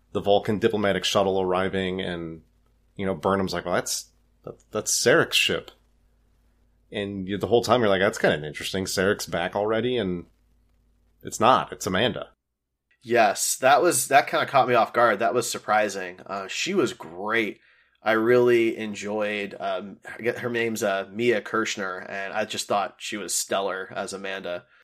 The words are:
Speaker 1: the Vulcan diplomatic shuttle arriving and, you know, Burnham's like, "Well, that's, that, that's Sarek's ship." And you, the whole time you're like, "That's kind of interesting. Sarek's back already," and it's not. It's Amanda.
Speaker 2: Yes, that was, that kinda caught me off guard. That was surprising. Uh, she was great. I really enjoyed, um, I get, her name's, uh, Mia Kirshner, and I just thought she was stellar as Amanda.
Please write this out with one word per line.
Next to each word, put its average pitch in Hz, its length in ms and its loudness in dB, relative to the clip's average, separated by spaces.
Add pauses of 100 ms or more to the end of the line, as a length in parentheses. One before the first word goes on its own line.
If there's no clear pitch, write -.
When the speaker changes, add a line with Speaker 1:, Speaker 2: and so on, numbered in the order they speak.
(120)
Speaker 1:
the 101 80 -4
Vulcan 101 380 2
diplomatic 101 460 0
shuttle 95 360 0
arriving 92 640 -2
and, 85 400 -8 (540)
you 98 100 -4
know, 95 80 0
Burnham's 95 400 2
like, 85 100 -6
"Well, 87 120 0
that's, - 340 -4 (340)
that, - 180 -16 (100)
that's - 220 -2
Sarek's 139 420 4
ship." - 340 -2 (1200)
And 101 340 -6
you, 98 120 -4
the 92 80 -4
whole 117 160 4
time 117 180 4
you're 110 80 4
like, 95 140 4
"That's 107 160 2
kind 139 160 2
of 76 100 -4
interesting. 82 400 -6
Sarek's 98 400 0
back 90 320 -4
already," 113 400 0
and 90 300 -2 (960)
it's - 180 -8
not. 107 320 4
It's - 140 -10
Amanda. 92 440 -2 (720)
Speaker 2:
Yes, 113 540 2
that 135 260 6
was, 151 260 2
that 143 180 6
kinda 147 200 -2
caught 123 220 4
me 123 60 4
off 110 180 4
guard. 113 280 4
That 117 140 0
was 120 160 0
surprising. 98 760 -2
Uh, 95 220 -8
she - 260 -4
was 131 180 0
great. 101 680 -4 (420)
I 110 100 0
really 117 640 4
enjoyed, 104 840 -6
um, 95 460 -6
I - 160 -14
get, 117 160 -2
her 123 100 -6
name's, 117 340 -2
uh, 98 300 -2
Mia 110 300 2
Kirshner, 101 680 -4
and 98 240 -8
I 107 140 -2
just 104 200 -8
thought 101 320 -2
she - 200 -8
was 85 160 -6
stellar 95 600 -4
as 95 180 -6
Amanda. 95 520 -8 (200)